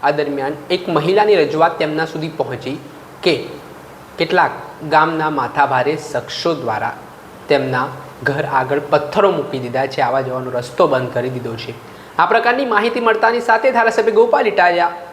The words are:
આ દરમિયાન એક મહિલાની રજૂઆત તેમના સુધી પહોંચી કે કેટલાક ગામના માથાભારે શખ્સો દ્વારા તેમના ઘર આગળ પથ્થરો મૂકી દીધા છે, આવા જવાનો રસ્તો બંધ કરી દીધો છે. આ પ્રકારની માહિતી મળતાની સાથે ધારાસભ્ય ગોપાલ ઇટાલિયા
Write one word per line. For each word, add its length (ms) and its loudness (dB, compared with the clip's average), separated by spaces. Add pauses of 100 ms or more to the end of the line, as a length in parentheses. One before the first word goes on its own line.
આ 80 2
દરમિયાન 400 -2 (180)
એક 200 -2
મહિલાની 460 4
રજૂઆત 440 2
તેમના 260 -2
સુધી 220 -8
પહોંચી 500 -6 (460)
કે 240 0 (680)
કેટલાક 340 2 (380)
ગામના 400 2
માથાભારે 680 0
શખ્સો 580 -4
દ્વારા 400 -4 (540)
તેમના 400 0 (360)
ઘર 220 -2
આગળ 440 0
પથ્થરો 420 2
મૂકી 280 -4
દીધા 280 -2
છે, 140 -4
આવા 200 2
જવાનો 280 -6
રસ્તો 380 0
બંધ 260 0
કરી 160 -2
દીધો 260 -6
છે. 180 -10 (440)
આ 80 4
પ્રકારની 400 2
માહિતી 340 0
મળતાની 420 2
સાથે 300 2
ધારાસભ્ય 400 2
ગોપાલ 360 4
ઇટાલિયા 440 4 (220)